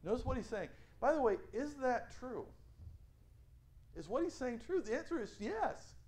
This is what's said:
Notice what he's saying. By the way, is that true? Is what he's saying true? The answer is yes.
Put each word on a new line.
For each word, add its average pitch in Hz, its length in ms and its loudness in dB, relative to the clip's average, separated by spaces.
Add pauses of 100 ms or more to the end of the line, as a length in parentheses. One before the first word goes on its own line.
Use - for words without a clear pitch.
Notice 226 200 2
what 262 120 2
he's 214 100 -2
saying. 190 220 -2 (320)
By 262 120 8
the 311 80 6
way, 214 160 6 (160)
is 285 300 -2
that 254 360 2
true? 233 280 -6 (1500)
Is 160 120 -8
what 247 140 4
he's 339 100 2
saying 240 320 -2
true? 359 160 2
The 220 160 0
answer 320 240 0
is 202 200 -4
yes. 381 540 0 (140)